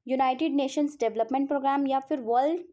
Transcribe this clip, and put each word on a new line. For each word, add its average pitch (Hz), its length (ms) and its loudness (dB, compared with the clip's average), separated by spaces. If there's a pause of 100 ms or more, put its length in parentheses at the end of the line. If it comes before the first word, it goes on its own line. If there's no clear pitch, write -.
यूनाइटेड 262 460 2
नेशंस 285 460 0
डेवलपमेंट 226 480 0
प्रोग्राम 277 400 0
या 269 120 0
फिर 269 200 -2
वर्ल्ड 262 420 0 (120)